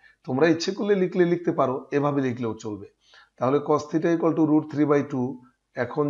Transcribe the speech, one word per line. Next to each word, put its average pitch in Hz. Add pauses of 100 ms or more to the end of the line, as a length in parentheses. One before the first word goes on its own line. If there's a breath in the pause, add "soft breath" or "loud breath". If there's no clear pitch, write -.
(260 soft breath)
তোমরা 135
ইচ্ছে 165
করলে 202
লিখলে 180
লিখতে 170
পারো, 139
এভাবে 143
লিখলেও 120
চলবে। 104 (500 soft breath)
তাহলে 135
cos 147
theta 160
equal 165
to 160 (100)
root 151
three 143
by 143 (100)
two। 127 (480 soft breath)
এখন 147